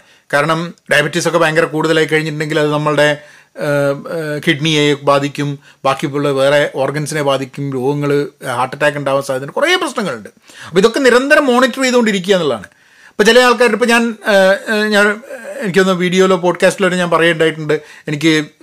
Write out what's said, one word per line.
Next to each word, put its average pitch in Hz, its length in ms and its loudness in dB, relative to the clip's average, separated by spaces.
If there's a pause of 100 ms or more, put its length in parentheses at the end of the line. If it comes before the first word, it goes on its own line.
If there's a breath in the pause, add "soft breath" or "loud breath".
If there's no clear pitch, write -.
(320 soft breath)
കാരണം 160 420 -2 (180)
ഡയബറ്റീസ് 151 360 0
ഒക്കെ 160 100 0
ഭയങ്കര 160 260 2
കൂടുതലായി 160 420 0
കഴിഞ്ഞിട്ടുണ്ടെങ്കിൽ 156 540 -2
അത് 151 120 0
നമ്മളുടെ, 147 500 0 (340 loud breath)
ഏ, - 80 -8
ഏ, 147 840 -4
കിഡ്നിയെ 147 460 2
ബാധിക്കും, 143 640 -2 (260 soft breath)
ബാക്കിയുള്ള 143 440 -2
വേറെ 143 460 2
ഓർഗൻസിനെ 147 480 -4
ബാധിക്കും, 135 500 -4
രോഗങ്ങൾ, 143 580 -2 (140)
ഹാർട്ട് 127 320 -4
അറ്റാക്ക് 147 220 0
ഉണ്ടാവാൻ 139 240 -2
സാധ്യതയുണ്ട്, 135 320 -8
കുറേ 330 220 0
പ്രശ്നങ്ങളുണ്ട്. 214 520 -6 (400 loud breath)
അപ്പോൾ 170 120 0
ഇതൊക്കെ 220 200 2
നിരന്തരം 277 460 4
മോണിറ്റർ 254 360 2
ചെയ്തുകൊണ്ടിരിക്കുക 214 520 2
എന്നുള്ളതാണ്. 135 300 -2 (440 soft breath)
ഇപ്പോൾ - 160 -2
ചില 226 140 6
ആൾക്കാർ, 240 340 4
ഇപ്പോൾ 220 140 0
ഞാൻ, 233 300 0 (100)
ഏ, 214 80 2 (340)
ഏ, 214 200 0
ഞാൻ, 208 340 2 (380)
എനിക്കൊന്ന് 190 320 2
വീഡിയോയിലോ 180 440 2
പോഡ്കാസ്റ്റിലോ 180 520 0
ഞാൻ 175 220 -2
പറയുണ്ടായിട്ടുണ്ട്, 160 720 0 (280 loud breath)
എനിക്ക്, 156 360 0 (180)